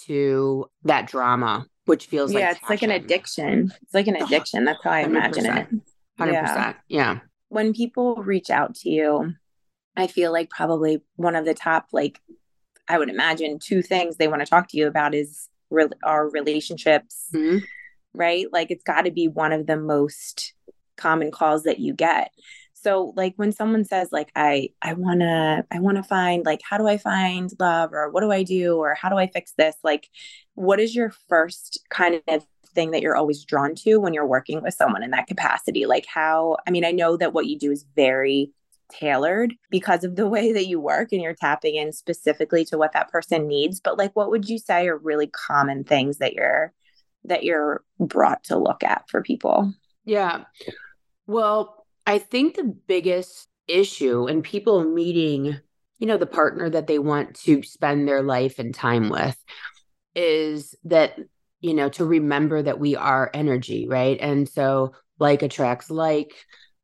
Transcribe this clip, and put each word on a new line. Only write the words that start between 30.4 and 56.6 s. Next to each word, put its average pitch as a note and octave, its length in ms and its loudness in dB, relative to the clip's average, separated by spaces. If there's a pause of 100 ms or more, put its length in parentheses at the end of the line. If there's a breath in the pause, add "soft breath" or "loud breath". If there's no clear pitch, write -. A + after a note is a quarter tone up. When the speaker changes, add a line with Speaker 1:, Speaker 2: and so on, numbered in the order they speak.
Speaker 2:
what G3 260 2
is A3+ 160 0
your A#3 160 -2 (160)
first E3+ 520 0 (100)
kind E3+ 380 2
of D#3 180 -2 (300)
thing E3 160 0
that D#3+ 100 0
you're D#3 140 0
always D3 280 0
drawn C#3+ 300 0
to A3 240 4
when F#3+ 160 2
you're D3 140 -2
working C3+ 340 0
with - 140 -4
someone - 260 2
in A#2+ 80 -8
that C3+ 160 0
capacity? - 640 -2
Like, - 180 2
how, D#3+ 520 0 (100)
I - 40 -2
mean, E3+ 140 2
I E3+ 60 0
know E3+ 260 2
that E3 160 0
what D#3 140 0
you D3 100 -4
do C#3+ 140 0
is C#3+ 120 -4 (120)
very C#3 560 2 (400)
tailored E3+ 640 0 (160)
because F#3 320 0
of F3+ 120 -6
the G#3 120 0
way A3 260 2
that G3 140 0
you F3 120 -2
work D3+ 320 -2
and F#3+ 100 0
you're E3 120 -6
tapping D3+ 420 -2
in D3+ 160 -4
specifically D#3+ 760 -2
to D#3+ 120 -4
what D#3 160 2
that - 160 -2
person E3 380 -2
needs. D3 340 -2
But, - 160 -2
like, G3 180 -2
what G3+ 140 0
would G3+ 180 -2
you A3+ 120 -6
say F3+ 280 0
are E3 100 -2
really D3+ 300 0
common C#3+ 560 0
things C#3 360 0
that C3+ 140 0
you're, - 400 0 (500)
that - 200 -2
you're D3+ 400 -2 (160)
brought - 460 2
to - 120 -2
look - 260 0
at - 260 -2
for - 140 -2
people? - 500 0 (320)
Speaker 1:
Yeah. G3+ 380 -2 (800 loud breath)
Well, G#3+ 480 0 (320)
I G#3 140 2
think C4 360 0
the F#4+ 80 -4
biggest F3+ 880 -2 (180)
issue C#3 600 2
in D#3 140 0
people G3 440 0
meeting, D#3+ 720 0 (400)
you A3 80 -2
know, A3 80 2
the F3 100 0
partner E3 440 0